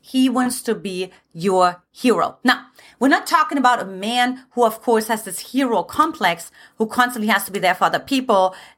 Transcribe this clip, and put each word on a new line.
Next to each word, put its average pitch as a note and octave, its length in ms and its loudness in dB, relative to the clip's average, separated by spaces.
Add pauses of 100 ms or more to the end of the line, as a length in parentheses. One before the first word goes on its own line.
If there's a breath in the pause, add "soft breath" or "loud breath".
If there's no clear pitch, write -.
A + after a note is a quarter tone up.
He C4 300 0
wants B3 320 -2
to A3+ 120 -2
be F3+ 360 -8 (240 soft breath)
your F3+ 480 2 (100)
hero. - 500 0
Now, B3+ 260 0 (300 soft breath)
we're C4 100 2
not F#4 180 2
talking D#4 320 0
about B3 240 2
a - 20 -10
man A3+ 680 -2
who, A#3+ 120 2
of A3 160 0
course, A3 280 0
has G#3+ 160 -4
this - 280 -12
hero A#3+ 300 0
complex, A3 680 -2 (260 loud breath)
who A3 100 -2
constantly B3 420 -2
has G3+ 160 0
to - 80 -12
be G3 60 -4
there F3+ 160 2
for F#3 100 -2
other E3+ 140 2
people G3+ 560 0 (240 loud breath)